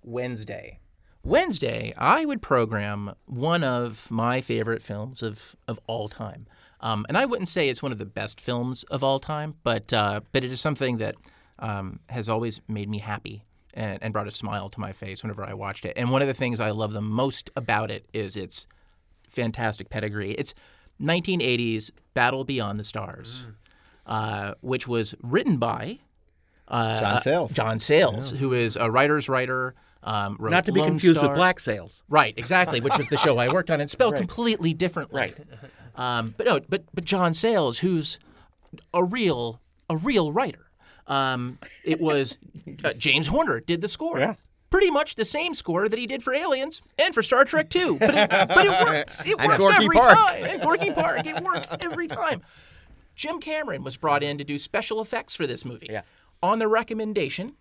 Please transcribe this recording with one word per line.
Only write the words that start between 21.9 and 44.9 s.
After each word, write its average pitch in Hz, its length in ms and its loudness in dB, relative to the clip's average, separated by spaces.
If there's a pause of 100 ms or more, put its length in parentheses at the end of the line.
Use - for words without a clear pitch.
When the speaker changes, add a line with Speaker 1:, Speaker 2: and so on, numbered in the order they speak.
Speaker 1:
Battle 127 300 2
Beyond 113 360 -4
the 107 40 -8
Stars, 107 600 -12
Speaker 2:
Mm. 113 100 -18 (520)
Speaker 1:
uh, 104 560 -4
which 127 260 -6
was 117 340 -2
written 170 360 2
by, 120 420 -4 (680)
uh, 113 320 0
Speaker 3:
John 104 160 2
Speaker 1:
uh, 120 60 4
Speaker 3:
Sayles. 147 320 0
Speaker 1:
John 113 260 -2
Sayles, 131 540 2
Speaker 3:
Yeah. 135 60 -8
Speaker 1:
who 135 140 0
is 117 240 0
a 117 120 2
writer's 139 380 2
writer. 127 460 -2 (300)
Um, 104 360 -4
wrote 110 120 -2
Speaker 4:
Not 180 140 4
to 214 60 -2
be 180 80 4
Speaker 1:
Lone 156 120 2
Speaker 4:
confused 165 260 6
with 151 80 4
Speaker 1:
Star. 139 100 2
Speaker 4:
Black 180 240 4
Sails. 101 480 -8
Speaker 1:
Right, 139 300 4
exactly, 151 420 2
which 139 180 0
was 147 120 0
the 143 80 2
show 135 220 4
I 123 120 2
worked 175 200 0
on 147 100 2
and 147 80 -4
spelled 233 240 2
Speaker 4:
<laughs> - 0 -
Right. 139 60 -2
Speaker 1:
completely 180 540 0
differently. 160 460 -4
Speaker 4:
Right. 104 180 -4 (580)
Speaker 1:
Um, 120 420 -2
but 220 80 -2
no, 196 140 4 (100)
but, 185 140 -4 (100)
but 180 100 -6
John 180 300 2
Sayles, 165 460 0
who's 170 380 0 (760)
a 175 100 4
real, 165 560 0 (300)
a 160 80 0
real 180 340 2
writer, 180 380 -2 (380)
um, 131 500 -2 (260)
it 160 160 0
was, 151 380 2 (240)
Speaker 3:
<laughs> 139 240 -16
Speaker 1:
uh, 143 80 0
James 139 340 2
Horner 185 320 2
did 170 220 -2
the 202 80 -4
score. 330 300 -4
Speaker 4:
Yeah. 175 160 2 (340)
Speaker 1:
Pretty 381 220 6